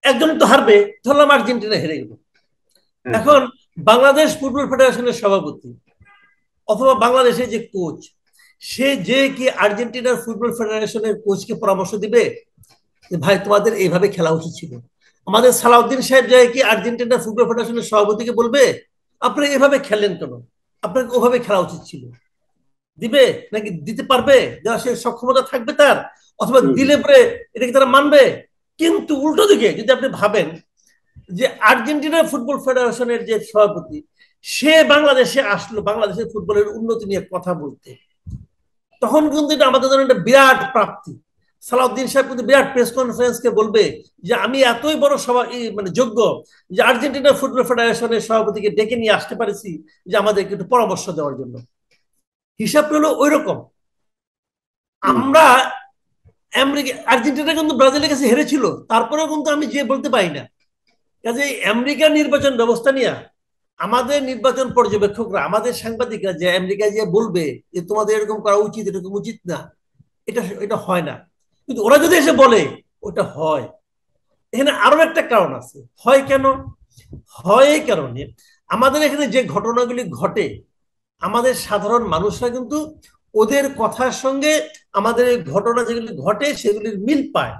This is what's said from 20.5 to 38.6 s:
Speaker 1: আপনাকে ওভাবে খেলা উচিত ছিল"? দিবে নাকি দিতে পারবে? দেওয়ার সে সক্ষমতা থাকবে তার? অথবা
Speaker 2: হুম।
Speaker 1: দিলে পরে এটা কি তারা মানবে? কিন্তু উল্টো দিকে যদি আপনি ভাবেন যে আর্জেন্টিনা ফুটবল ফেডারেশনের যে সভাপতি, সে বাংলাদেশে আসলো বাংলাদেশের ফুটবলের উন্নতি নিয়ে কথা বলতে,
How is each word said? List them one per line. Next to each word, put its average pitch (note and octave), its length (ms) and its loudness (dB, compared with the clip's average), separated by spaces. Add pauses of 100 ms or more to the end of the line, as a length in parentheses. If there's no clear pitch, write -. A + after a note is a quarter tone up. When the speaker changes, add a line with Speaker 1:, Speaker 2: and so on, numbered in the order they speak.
Speaker 1:
আপনাকে A#3 340 -4
ওভাবে B3 220 2
খেলা G#3 200 -2
উচিত E3 280 -4
ছিল"? B2 240 -20 (880)
দিবে A3+ 540 2
নাকি G#3 180 -6
দিতে F3 320 -10
পারবে? B3 600 2
দেওয়ার G#3+ 180 -2
সে B3 160 -4
সক্ষমতা B3+ 460 -2
থাকবে B3+ 300 -6
তার? B3 320 4 (340)
অথবা A#3+ 220 4
Speaker 2:
হুম। C3+ 140 2
Speaker 1:
দিলে C4+ 220 4
পরে C4+ 580 4
এটা A3+ 120 -4
কি A#3+ 60 -6
তারা C4+ 140 4
মানবে? C4 560 4 (360)
কিন্তু E4 380 0
উল্টো D#4 300 2
দিকে A3 260 4
যদি D#3+ 200 0
আপনি C4 160 0
ভাবেন F#3 480 -2 (760)
যে G#3 140 -4
আর্জেন্টিনা C#4+ 760 0
ফুটবল C4+ 360 -4
ফেডারেশনের A#3+ 640 -2
যে G#3+ 160 -2
সভাপতি, F#3+ 600 -2 (400)
সে D#4 420 4
বাংলাদেশে C4+ 580 4
আসলো G#3 400 -4
বাংলাদেশের G#3 500 -4
ফুটবলের G#3 360 -2
উন্নতি A3 380 -6
নিয়ে F#3+ 240 -6
কথা F3+ 240 -6
বলতে, D3 420 -14 (1040)